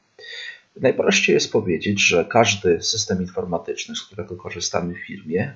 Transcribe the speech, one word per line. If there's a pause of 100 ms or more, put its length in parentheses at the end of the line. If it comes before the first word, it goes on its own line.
(800)
Najprościej
jest
powiedzieć,
że
każdy
system
informatyczny,
z
którego
korzystamy
w
firmie,